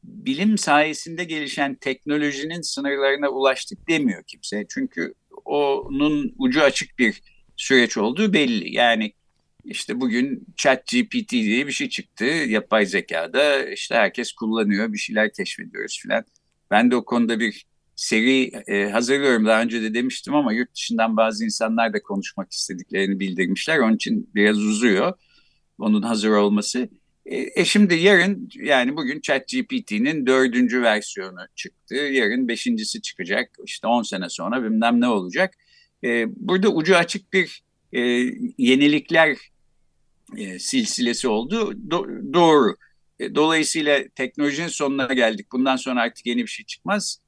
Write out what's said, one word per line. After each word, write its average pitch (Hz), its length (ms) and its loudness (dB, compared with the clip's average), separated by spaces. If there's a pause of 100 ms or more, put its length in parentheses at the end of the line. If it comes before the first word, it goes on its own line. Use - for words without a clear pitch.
Bilim 190 540 0
sayesinde 156 680 0
gelişen 147 520 -4
teknolojinin 147 880 -4
sınırlarına 139 680 -2
ulaştık 131 600 -2
demiyor 143 340 0
kimse. - 460 -8
Çünkü - 440 -8 (320)
onun 143 920 0
ucu 135 240 2
açık - 380 0
bir 110 220 2 (360)
süreç 123 400 2
olduğu 151 360 0
belli. 127 420 0
Yani 117 380 2 (520)
işte - 360 -6
bugün 127 460 -2 (100)
chat 131 300 2
G 123 200 0
P 117 180 -4
T 127 120 -4
diye 113 300 0
bir 135 40 -8
şey 131 180 -4
çıktı. - 360 -8
Yapay 110 600 0
zekada 92 800 0
işte - 300 -8
herkes 113 380 0
kullanıyor, 110 600 0
bir 104 40 -8
şeyler 107 360 -2
keşfediyoruz - 680 -10
filan. 104 240 -4 (460)
Ben 117 200 4
de 123 40 2
o 113 100 -2
konuda 117 340 0
bir 110 260 -4 (300)
seri, 123 560 2 (160)
e, 101 220 0
hazırlıyorum. 120 560 2
Daha 110 160 6
önce 113 200 -2
de 110 120 -4
demiştim 127 420 -4
ama 131 180 2
yurt 120 220 -4
dışından 113 420 0
bazı 110 280 2
insanlar 113 480 -2
da 104 80 -4
konuşmak - 500 -8
istediklerini 95 680 -4
bildirmişler. 95 600 -2
Onun 113 160 4
için - 400 -4
biraz 104 220 4
uzuyor 107 560 2 (680)
onun 107 220 2
hazır 110 280 0
olması. 104 600 2 (360)
E, - 360 -4
e, 175 40 4
şimdi 196 300 6
yarın, 185 600 4
yani 135 420 2
bugün 147 240 -6
chat 135 260 -2
G 127 180 -4
P 127 180 -6
T'nin 131 420 -2
dördüncü 123 560 4
versiyonu 98 580 -2 (160)
çıktı. - 400 -14
Yarın 131 520 0
beşincisi 113 540 -4
çıkacak. 98 480 -6 (160)
İşte - 220 -8
on 117 160 2
sene 92 260 -6
sonra 113 340 -6
bilmem 117 380 2
ne 123 60 2
olacak. 110 460 -2 (500)
E, 117 220 0 (100)
burada 190 340 0
ucu 180 280 4
açık - 360 -2
bir, 180 300 -2 (300)
e, 123 60 -2 (580)
yenilikler, 147 800 4 (1000)
e, 92 220 -10
silsilesi 120 680 -2
oldu. 135 460 -2
Do-, 139 600 -6
doğru. 156 420 6 (440)
E, 110 160 -8
dolayısıyla 151 680 2 (120)
teknolojinin 143 520 -2
sonuna 139 460 -2
geldik. 110 380 0
Bundan 131 240 0
sonra 127 260 -4
artık - 240 -4
yeni 120 160 -2
bir 110 60 -6
şey - 180 -12
çıkmaz. - 640 -4